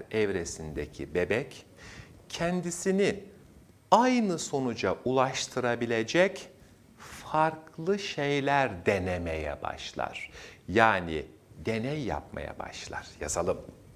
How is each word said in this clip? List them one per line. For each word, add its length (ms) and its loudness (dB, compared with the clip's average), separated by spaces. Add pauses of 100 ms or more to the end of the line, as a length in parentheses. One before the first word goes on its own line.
(120)
evresindeki 1000 -2
bebek 520 0 (640)
kendisini 960 0 (680)
aynı 480 6
sonuca 560 0 (100)
ulaştırabilecek 1400 2 (480)
farklı 1000 -2
şeyler 840 0
denemeye 760 0
başlar. 720 -6 (360)
Yani 580 4 (320)
deney 460 -4
yapmaya 560 -6
başlar. 480 -12 (140)
Yazalım. 400 -2 (340)